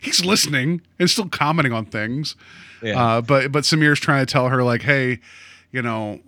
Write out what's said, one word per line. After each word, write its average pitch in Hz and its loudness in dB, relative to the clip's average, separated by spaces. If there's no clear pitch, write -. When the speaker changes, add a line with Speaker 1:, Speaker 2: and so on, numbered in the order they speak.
Speaker 1:
he's 220 -2
listening 156 0
and 175 2
still 190 -2
commenting 147 0
on 113 -4
things. 120 -6
Speaker 2:
Yeah. 110 -2
Speaker 1:
Uh, 117 2
but, 135 2
but 147 0
Samir's 151 2
trying 135 2
to - -4
tell 127 2
her, 127 0
like, 120 0
"Hey, 127 0
you 127 -6
know, 110 -6